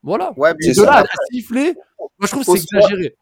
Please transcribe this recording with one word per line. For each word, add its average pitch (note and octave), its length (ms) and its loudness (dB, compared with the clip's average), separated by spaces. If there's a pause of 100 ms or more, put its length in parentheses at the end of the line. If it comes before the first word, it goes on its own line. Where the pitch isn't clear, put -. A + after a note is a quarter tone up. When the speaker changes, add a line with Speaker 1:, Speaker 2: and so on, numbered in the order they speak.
Speaker 1:
Voilà. B3 360 -6
Speaker 2:
Ouais, D3 200 2
mais E3 80 -2
Speaker 1:
Et - 40 2
de - 40 0
Speaker 3:
C'est G3+ 120 6
Speaker 1:
là C#4+ 60 6
Speaker 3:
ça. B3+ 80 6
Speaker 1:
à - 300 -2
siffler, B3+ 440 -4 (240)
moi, - 280 -8
je - 20 -2
trouve C#4 120 -6
que C4 60 -6
c'est F3 60 2
Speaker 2:
Pose-toi F#3+ 260 -2
Speaker 1:
exagéré. G3 440 0